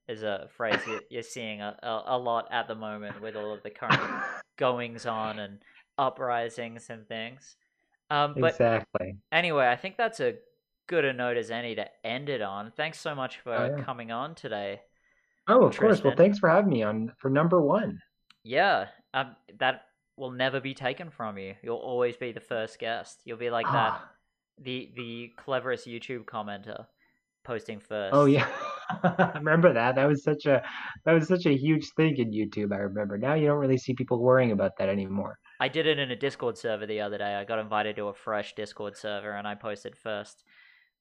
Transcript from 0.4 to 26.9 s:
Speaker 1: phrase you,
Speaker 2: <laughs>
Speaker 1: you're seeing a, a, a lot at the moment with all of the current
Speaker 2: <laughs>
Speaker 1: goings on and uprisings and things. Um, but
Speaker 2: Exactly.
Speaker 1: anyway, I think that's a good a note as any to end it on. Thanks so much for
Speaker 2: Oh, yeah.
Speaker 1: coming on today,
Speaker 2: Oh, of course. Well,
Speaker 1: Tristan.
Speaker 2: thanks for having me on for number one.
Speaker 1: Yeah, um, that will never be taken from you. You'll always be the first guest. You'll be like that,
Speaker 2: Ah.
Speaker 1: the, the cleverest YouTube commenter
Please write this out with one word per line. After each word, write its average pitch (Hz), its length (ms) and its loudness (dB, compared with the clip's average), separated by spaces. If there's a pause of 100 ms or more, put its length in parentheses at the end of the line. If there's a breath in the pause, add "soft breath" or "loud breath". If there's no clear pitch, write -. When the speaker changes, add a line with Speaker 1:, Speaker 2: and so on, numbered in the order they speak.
Speaker 1:
phrase 107 300 -2
you, 110 180 -6
Speaker 2:
<laughs> - 60 -20
Speaker 1:
you're 120 120 -8
seeing 110 380 -10
a, 104 220 -8
a, 113 200 -4 (140)
a - 20 2
lot 117 320 -2
at 117 180 -2
the 113 60 -6
moment 107 460 -10
with 107 160 -10
all 107 160 -8
of 104 100 -12
the 107 80 -10
current - 560 -4 (140)
Speaker 2:
<laughs> - 160 -20
Speaker 1:
goings 120 500 -2
on 110 320 -4
and 101 240 -12 (360 soft breath)
uprisings 120 920 -2
and 110 180 -14
things. 113 480 -12 (540)
Um, 147 300 2
but 160 200 4
Speaker 2:
Exactly. 107 580 2 (140)
Speaker 1:
anyway, 156 360 4
I 123 80 4
think 190 200 -10
that's 226 240 -2
a 123 160 0 (520)
good 165 160 2
a 135 80 2
note 123 240 0
as 110 140 -2
any 117 260 -4
to 104 120 -4 (180)
end 131 220 -4
it 131 140 -2
on. 101 300 -6
Thanks 151 280 -6
so 156 140 -6
much 131 260 -6
for 120 160 -8
Speaker 2:
Oh, 120 220 0
yeah. 139 60 -6
Speaker 1:
coming 120 280 -8
on 139 220 -6
today, 101 480 -6 (680)
Speaker 2:
Oh, 226 160 8
of - 120 4
course. 214 280 4
Well, 139 80 4
Speaker 1:
Tristan. - 40 -2
Speaker 2:
thanks 202 220 8
for 175 100 4
having 190 220 6
me 120 120 2
on 110 360 -2
for 135 120 -2
number 165 320 4
one. 156 380 2 (440)
Speaker 1:
Yeah, 127 440 2 (260)
um, 131 220 -4 (220)
that 131 280 0 (300)
will 135 140 -8
never 127 300 0
be 135 140 -6
taken 139 360 -6
from 110 280 -8
you. 95 240 -10
You'll 117 160 -4
always 123 380 -2
be 123 160 -8
the 113 80 -12
first 113 380 -6
guest. 113 460 -8
You'll 113 140 -10
be 120 120 -4
like 117 220 0
that, 110 240 2
Speaker 2:
Ah. - 140 -16 (480)
Speaker 1:
the, 127 360 -8
the 117 420 -10
cleverest 127 500 -4
YouTube 117 400 -10
commenter 104 600 -10 (580)